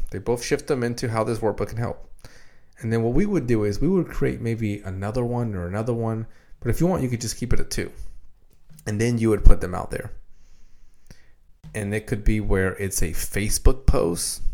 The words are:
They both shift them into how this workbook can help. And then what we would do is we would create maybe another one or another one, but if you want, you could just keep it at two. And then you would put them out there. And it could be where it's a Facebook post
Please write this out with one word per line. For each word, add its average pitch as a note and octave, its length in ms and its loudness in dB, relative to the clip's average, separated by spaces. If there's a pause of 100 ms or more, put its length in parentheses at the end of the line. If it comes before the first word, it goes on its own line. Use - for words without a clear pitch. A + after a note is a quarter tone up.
(120)
They F#2+ 80 -8
both A#2+ 240 -4
shift - 240 -4
them C3 160 -2
into A#2+ 260 -4
how A2 140 0
this A#2 160 -2
workbook G#2 300 -2
can G#2+ 80 -8
help. - 320 -8 (680)
And A2+ 120 -6
then A2+ 120 0
what A#2+ 100 0
we F3+ 120 4
would E3+ 220 -2
do A2+ 160 2
is G2+ 160 -2
we C#3 80 2
would F#3 200 0
create B2+ 340 -2
maybe A2+ 380 -4
another G2+ 440 -6
one A#2+ 320 -4
or F2 120 -6
another A2 260 -4
one, A2+ 340 -4 (320)
but A#2+ 100 -2
if - 120 0
you E3 60 4
want, E3+ 160 0
you B2 60 -2
could A#2+ 120 -4
just A2 160 -8
keep B2 160 0
it A2+ 60 8
at G#2+ 100 2
two. - 220 -4 (960)
And G#2+ 140 -2
then A#2+ 180 2
you A2+ 120 2
would G#2 160 4
put G2 160 12
them F2+ 140 -6
out - 160 -8
there. - 200 -10 (1600)
And G2+ 200 -6
it G#2+ 140 -6
could G#2 160 -4
be G#2+ 180 4
where G2 320 2
it's G2 280 -4
a F2 100 2
Facebook - 720 2
post - 560 2 (120)